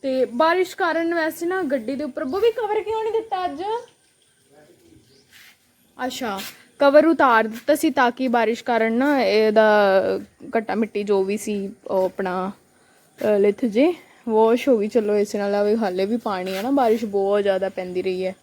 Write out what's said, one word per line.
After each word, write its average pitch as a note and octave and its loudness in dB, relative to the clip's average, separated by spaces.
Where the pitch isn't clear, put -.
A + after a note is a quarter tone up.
ਤੇ C4 0
ਬਾਰਿਸ਼ D#4+ 0
ਕਾਰਨ E4 -2
ਵੈਸੇ D#4+ -4
ਨਾ F#4+ -2
ਗੱਡੀ C4+ -4
ਦੇ C4+ -6
ਉੱਪਰ, D4+ -8
ਬੋਬੀ F#4+ 0
ਕਵਰ A4 -4
ਕਿਉਂ A4 -4
ਨਹੀਂ G#4+ -4
ਦਿੱਤਾ G#4 -4
ਅੱਜ? D4 -8
ਅੱਛਾ, B3 -6
ਕਵਰ C#4+ 6
ਉਤਾਰ B3 4
ਦਿੱਤਾ A#3 0
ਸੀ D#4+ 0
ਤਾਂ B3 2
ਕਿ C4 -4
ਬਾਰਿਸ਼ A#3 0
ਕਾਰਨ A3+ 0
ਨਾ C4 2
ਇਹਦਾ G#3+ 4
ਘੱਟਾ G#3+ -4
ਮਿੱਟੀ G#3 -4
ਜੋ G3 0
ਵੀ G3+ -2
ਸੀ G3+ -6
ਉਹ F#3 0
ਆਪਣਾ, F#3 -4
ਅ, G#3+ 2
ਲਿਥ G3+ 2
ਜੇ B3 2
ਵਾਸ਼ A3+ 2
ਹੋ A#3+ 4
ਗਈ। G#3 0
ਚਲੋ G#3 0
ਇਸੇ G#3 -2
ਨਾਲ G3+ -2
ਆ G3+ 0
ਵੀ G#3 2
ਹਾਲੇ F#3+ -2
ਵੀ A3+ -4
ਪਾਣੀ F#3+ -6
ਆ G3 -6
ਨਾ, B3 -4
ਬਾਰਿਸ਼ A#3 2
ਬਹੁਤ G3+ 0
ਜ਼ਿਆਦਾ F#3+ 0
ਪੈਂਦੀ F3+ -8
ਰਹੀ F#3 -4
ਹੈ। F#3 -6